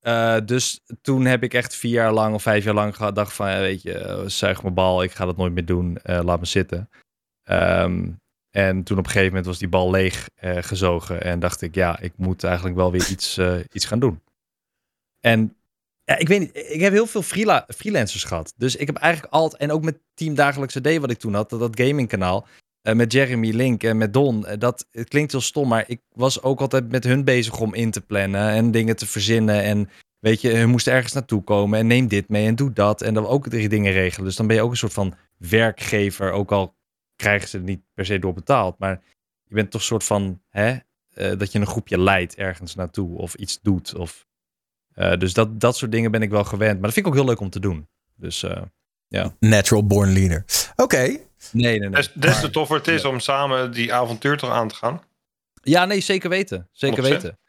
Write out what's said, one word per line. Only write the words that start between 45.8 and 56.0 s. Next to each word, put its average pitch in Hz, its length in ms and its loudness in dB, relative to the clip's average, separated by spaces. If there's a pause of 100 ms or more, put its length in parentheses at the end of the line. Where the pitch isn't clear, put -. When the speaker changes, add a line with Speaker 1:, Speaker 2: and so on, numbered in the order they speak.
Speaker 1:
dingen 113 180 2
ben 110 120 0
ik 104 80 -2
wel 104 140 2
gewend. 107 280 0
Maar 95 100 -2
dat 107 100 0
vind 202 140 0
ik 175 60 0
ook 135 60 4
heel 135 100 4
leuk 113 120 0
om 101 100 -6
te 101 100 -8
doen. 85 280 -4 (280)
Dus, - 260 -8
eh, 90 200 -6 (460)
ja. 95 300 -4
Speaker 2:
Natural 107 480 4
born 98 260 4
leader. 95 320 2 (320)
Oké. 240 200 4 (100)
Speaker 1:
Nee, 254 140 -4 (320)
nee, 117 260 2
nee. 101 120 -4
Speaker 3:
Des, - 240 0
des 160 200 2
te - 80 0
Speaker 1:
Maar 151 80 -2
Speaker 3:
toffer 151 260 -2
het 143 120 -2
is 160 140 2
Speaker 1:
ja. 139 60 0
Speaker 3:
om 127 120 -2
samen 135 520 0
die 117 220 -2
avontuur 123 420 0
toch 131 140 -6
aan 113 180 0
te 104 60 -10
gaan. 131 280 -6 (600)
Speaker 1:
Ja, 175 220 4
nee, 196 160 0